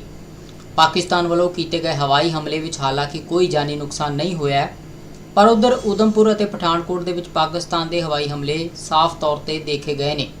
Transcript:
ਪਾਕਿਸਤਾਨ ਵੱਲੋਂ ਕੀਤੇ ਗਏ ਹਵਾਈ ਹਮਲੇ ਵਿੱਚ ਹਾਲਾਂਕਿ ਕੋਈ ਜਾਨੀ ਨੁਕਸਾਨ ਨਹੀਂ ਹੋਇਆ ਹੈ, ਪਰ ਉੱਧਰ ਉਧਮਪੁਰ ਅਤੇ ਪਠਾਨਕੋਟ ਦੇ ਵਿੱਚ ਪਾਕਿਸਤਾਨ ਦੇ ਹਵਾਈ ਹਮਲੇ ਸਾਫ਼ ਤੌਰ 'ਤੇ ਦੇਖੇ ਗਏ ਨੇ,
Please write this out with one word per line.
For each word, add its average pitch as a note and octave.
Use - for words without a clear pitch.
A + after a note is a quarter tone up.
ਪਾਕਿਸਤਾਨ E3+
ਵੱਲੋਂ F3
ਕੀਤੇ E3+
ਗਏ D#3+
ਹਵਾਈ C#3+
ਹਮਲੇ D#3
ਵਿੱਚ D#3
ਹਾਲਾਂਕਿ F3+
ਕੋਈ F3
ਜਾਨੀ D3
ਨੁਕਸਾਨ D3
ਨਹੀਂ D#3+
ਹੋਇਆ C#3
ਹੈ, E3
ਪਰ G#3
ਉੱਧਰ A#3
ਉਧਮਪੁਰ G#3+
ਅਤੇ G#3
ਪਠਾਨਕੋਟ E3+
ਦੇ F3+
ਵਿੱਚ E3+
ਪਾਕਿਸਤਾਨ E3
ਦੇ E3+
ਹਵਾਈ D3
ਹਮਲੇ D3
ਸਾਫ਼ E3+
ਤੌਰ D3+
'ਤੇ D#3
ਦੇਖੇ D3
ਗਏ C#3+
ਨੇ, C#3+